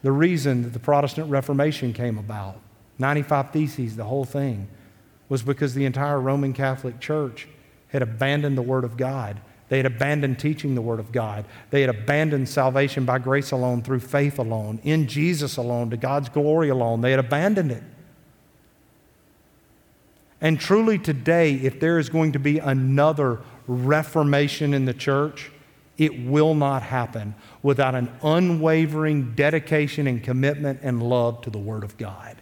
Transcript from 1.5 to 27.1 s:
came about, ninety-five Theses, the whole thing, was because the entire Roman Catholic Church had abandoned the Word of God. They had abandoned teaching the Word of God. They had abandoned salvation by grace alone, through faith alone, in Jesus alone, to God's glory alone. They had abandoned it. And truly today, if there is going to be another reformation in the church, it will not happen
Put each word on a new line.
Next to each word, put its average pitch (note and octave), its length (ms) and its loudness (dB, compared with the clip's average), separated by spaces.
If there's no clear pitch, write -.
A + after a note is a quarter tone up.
came A#2 260 -4
about, G#2 420 -10
ninety-five C#3 540 0
Theses, C3+ 420 -2
the A2+ 80 -8
whole C3 220 -4
thing, B2+ 420 -4
was C3 140 -2
because C3+ 320 -2
the C#3 100 0
entire C3+ 360 0
Roman C3+ 320 0
Catholic C3 460 -4
Church D3 480 -6
had C3+ 140 -2
abandoned C3+ 560 0
the B2 40 -2
Word C3 200 0
of A#2 140 -6
God. B2+ 440 -4
They C3 80 0
had C3 100 2
abandoned C#3 540 0
teaching D3 340 -2
the A#2+ 80 -2
Word A2+ 160 -2
of A2 140 -10
God. G#2+ 320 -4
They C#3 120 4
had B2+ 80 2
abandoned C#3+ 580 0
salvation C#3 560 2
by B2+ 140 0
grace C3+ 340 0
alone, B2 300 0
through C3 180 0
faith C#3+ 400 0
alone, A2 420 -4
in D#3 240 2
Jesus D3 500 -2
alone, A#2+ 340 -2
to A#2+ 60 -4
God's C3 340 -2
glory D3+ 380 2
alone. A#2 320 2
They B2 120 4
had C3 80 4
abandoned D#3 500 2
it. A#2 140 -8
And D#3+ 200 2
truly G#3+ 380 4
today, D#3 560 2
if C3 260 -2
there E3 180 4
is C#3+ 100 0
going D#3+ 240 2
to C#3 60 0
be D3 200 2
another C3+ 840 2
reformation C#3+ 1080 2
in C#3 120 2
the B2+ 100 0
church, C#3+ 560 -2
it D3 260 0
will D3+ 300 4
not C#3 300 0
happen A2+ 500 -4